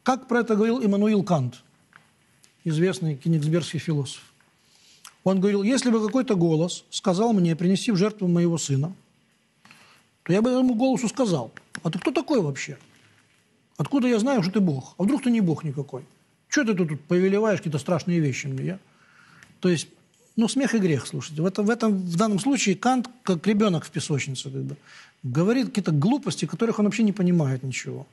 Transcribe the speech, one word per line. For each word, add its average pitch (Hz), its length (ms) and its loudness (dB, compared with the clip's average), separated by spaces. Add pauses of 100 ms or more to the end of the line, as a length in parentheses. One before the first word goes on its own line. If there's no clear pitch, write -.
Как 262 260 0
про 240 120 2
это 226 160 0
говорил 226 280 2
Иммануил 202 400 2
Кант, 135 380 0 (1000)
известный 165 520 0
кенигсбергский 156 640 -2
философ. 143 460 -4 (1000)
Он 190 160 2
говорил: 202 220 2
«Если 247 300 2
бы 220 120 2
какой-то 240 320 0
голос 170 540 0
сказал 214 440 0
мне 170 220 2
принести 185 360 0
в 185 60 2
жертву 208 300 0
моего 170 300 2
сына, 143 360 -2 (1300)
то 165 100 0
я 208 80 4
бы 247 80 2
этому 254 240 2
голосу 233 340 0
сказал: 175 440 -2 (320)
А 165 80 -2
ты 175 80 -6
кто 330 100 -2
такой 285 320 0
вообще? 143 380 -6 (1000)
Откуда 247 300 0
я 233 100 2
знаю, 240 240 2
что 185 120 -2
ты 220 60 2
Бог? 151 380 -2
А 180 60 -2
вдруг 254 180 0
ты 247 80 0
не 226 120 2
Бог 165 220 0
никакой? 139 400 -8 (460)
Че 294 160 0
ты 220 80 0
тут 156 280 -2
повелеваешь 190 580 0
какие-то 156 180 -4
страшные 175 420 -2
вещи 143 280 -2
мне, 139 260 -6
а?» 196 60 -12 (800)
То 185 100 0
есть, 165 180 0 (480)
ну, 226 120 2
смех 262 260 0
и 226 60 2
грех, 156 260 0
слушайте. 151 360 -8
В 170 40 0
этом, 196 200 -2
в 208 40 2
этом, 220 280 0
в 180 200 -4
данном 208 220 2
случае 214 360 0
Кант, 247 320 0 (160)
как 175 220 -2
ребенок 202 400 2
в - 60 -18
песочнице, 139 580 -6
как 135 140 -8
бы, 139 120 -8 (460)
говорит 185 460 0
какие-то 175 240 -2
глупости, 180 540 0
которых 220 340 -2
он 208 60 4
вообще 208 180 0
не 202 80 4
понимает 160 520 0
ничего. 131 500 -8